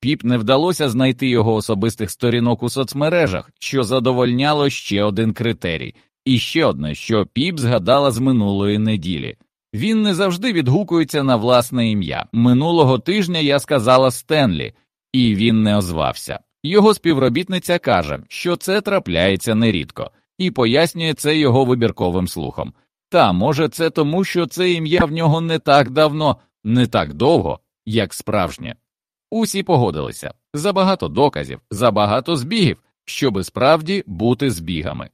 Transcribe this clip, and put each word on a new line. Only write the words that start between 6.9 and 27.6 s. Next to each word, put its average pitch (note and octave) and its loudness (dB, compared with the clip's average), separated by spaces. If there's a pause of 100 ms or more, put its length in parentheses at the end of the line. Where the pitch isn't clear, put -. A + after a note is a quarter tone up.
що G#2 -2
Піп D#3+ -4
згадала B2 2
з A2+ -4
минулої G#2 0
неділі. F#2 -4 (380)
«Він A3 0
не G#3 0
завжди F#3+ -2
відгукується D#3+ 0
на C3 2
власне A#2+ 2
ім'я. D#2+ -4
Минулого C3 4
тижня F3+ -2
я C#3+ 2
сказала C3 4
Стенлі, G2+ -2 (400)
і A#2+ 4
він A2 2
не G#2 2
озвався. D#2+ -4 (220)
Його G3+ 4
співробітниця E3+ -2
каже, D#2+ -2 (100)
що - -4
це G3 -2
трапляється G2 0
нерідко, G#2+ -2 (280)
і F#3 0
пояснює D#3 0
це D3+ -2
його C3+ 4
вибірковим F#2+ 0
слухом. - -8 (360)
Та, C3 4
може, C3+ 0
це D#3+ -2
тому, D#3+ 0
що F3 -2
це F3+ -2
ім'я E3+ 2
в D3 -4
нього E3 2
не E3 -2
так C#3+ 4
давно, D3+ 2 (280)
не A#2+ 4
так E2 -2
довго, G#2 0 (260)